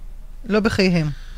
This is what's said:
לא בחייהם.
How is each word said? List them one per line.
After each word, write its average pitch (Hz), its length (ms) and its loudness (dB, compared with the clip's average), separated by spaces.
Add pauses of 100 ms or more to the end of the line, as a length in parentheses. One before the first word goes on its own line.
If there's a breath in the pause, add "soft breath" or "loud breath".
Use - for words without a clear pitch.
(500)
לא 208 100 4
בחייהם. 185 480 4 (300 soft breath)